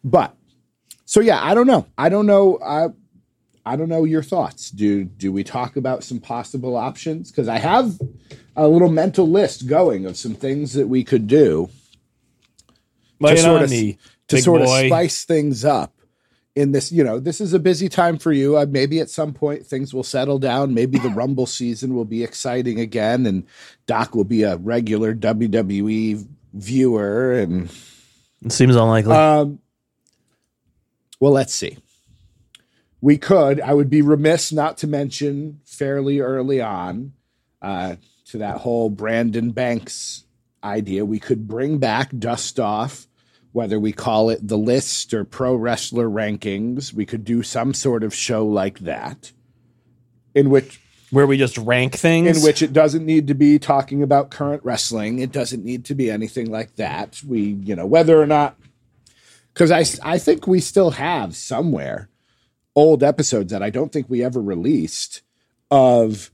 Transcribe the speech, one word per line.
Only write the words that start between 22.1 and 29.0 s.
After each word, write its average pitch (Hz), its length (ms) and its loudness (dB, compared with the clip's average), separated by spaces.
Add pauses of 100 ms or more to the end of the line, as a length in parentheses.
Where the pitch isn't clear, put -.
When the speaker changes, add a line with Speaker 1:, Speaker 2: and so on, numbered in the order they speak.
Speaker 1:
exciting 120 560 -6
again, 117 460 -2
and 95 180 -2 (440)
Doc 113 280 -2
will 107 80 0
be 107 200 0
a 95 140 -2
regular 110 580 -2
W 110 340 -2
W 101 400 -2
E 110 360 -4 (280)
viewer. 113 800 0
And 90 360 -2 (760)
Speaker 2:
It 117 60 -6
seems 127 240 6
unlikely. 113 380 4